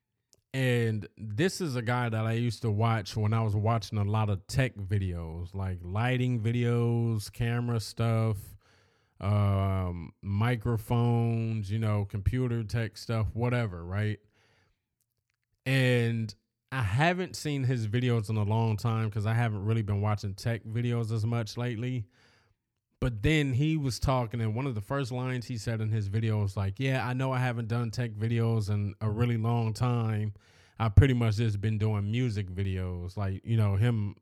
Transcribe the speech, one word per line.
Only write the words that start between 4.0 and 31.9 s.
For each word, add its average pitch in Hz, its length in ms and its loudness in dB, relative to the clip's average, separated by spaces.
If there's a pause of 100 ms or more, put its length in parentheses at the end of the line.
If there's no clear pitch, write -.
lot 104 260 0
of 98 180 -4
tech 131 280 0
videos, 90 800 -4
like 95 300 -4
lighting 123 560 0
videos, 117 920 0
camera 120 480 -2
stuff, 113 580 0 (840)
um, 98 920 0 (100)
microphones, 117 1500 0
you 107 80 -2
know, 107 280 0
computer 117 580 -2
tech 110 340 -4
stuff, 113 360 -2
whatever, 113 520 -2
right? 104 340 -2 (1500)
And 120 680 2 (380)
I 131 100 -2
haven't 160 540 2
seen 139 300 -2
his 123 220 0
videos 117 420 0
in 110 80 -2
a 107 60 2
long 110 340 2
time 110 340 -2
'cause 104 160 -2
I 113 80 0
haven't 107 300 -2
really 113 180 2
been 101 180 -2
watching 104 320 -2
tech 117 300 -6
videos 117 480 -2
as 110 140 -2
much 117 320 -2
lately. 120 480 -4 (960)
But 117 220 -2
then 147 300 4
he 156 240 2
was 135 200 -2
talking, 123 440 0
and 110 120 0
one 131 140 -2
of 123 80 -4
the 104 60 -4
first 139 300 -4
lines 127 360 -4
he 123 100 -6
said 113 220 -4
in 110 100 -2
his 110 180 0
video 107 340 0
was 98 160 -2
like, 98 220 -2
"Yeah, 131 280 0
I 127 60 -2
know 131 180 0
I 127 80 0
haven't 120 300 -2
done 117 220 0
tech 120 200 -4
videos 113 580 0
in 104 300 0
a 107 100 0
really 117 280 2
long 113 360 0
time. 110 600 0 (440)
I've 113 180 0
pretty 135 180 12
much 113 240 2
just 107 240 2
been 110 160 0
doing 104 340 0